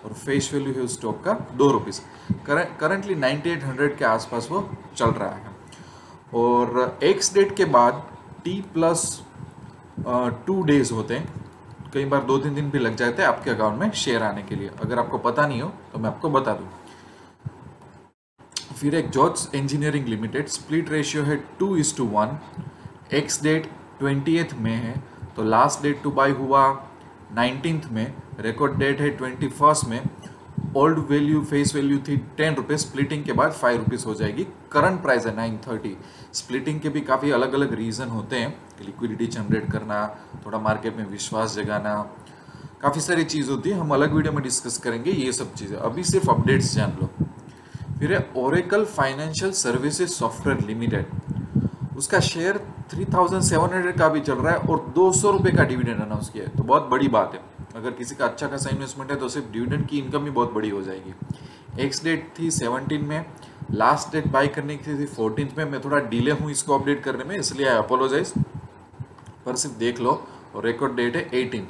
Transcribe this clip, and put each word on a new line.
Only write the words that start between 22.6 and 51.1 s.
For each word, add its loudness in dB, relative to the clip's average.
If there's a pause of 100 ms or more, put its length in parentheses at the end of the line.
X 0
date 2 (280)
ट्वेंटी 2
एट -2
में -2
है, -4 (340)
तो -2
last 6
date 0
टू -2
बाय 4
हुआ 4 (480)
नाइनटीन्थ 0 (100)
में, -2 (260)
Record 0
date 2
है 2
ट्वेंटी -4
फर्स्ट 4
में। -2 (720)
old 6
value, 2
face 0
value 2
थी -2
टेन 0
rupees, 0
splitting -2
के -2
बाद 4
फ़ाइव 2
रुपीज -2
हो -2
जाएगी। -2 (260)
Current 4
price 2
है -2
नाइन -4
thirty। -8 (360)
Splitting -4
के -4
भी -2
काफ़ी 2
अलग-अलग 2
reason -4
होते -4
हैं, -4 (220)
Liquidity -4
generate -2
करना, -4 (300)
थोड़ा -4
market 0
में -6
विश्वास -4
जगाना, -2 (720)
काफ़ी 2
सारी 2
चीज़ -2
होती -2
है, 0
हम -2
अलग 4
video 2
में 0
discuss -4
करेंगे -2
ये 0
सब -6
चीज़ें। -8
अभी -2
सिर्फ 4
updates 4
जान 2 (100)
लो। -2 (880)
फिर 2
है -2
Oracle 2
Financial -2
Services 0
Software 0
Limited, 0 (920)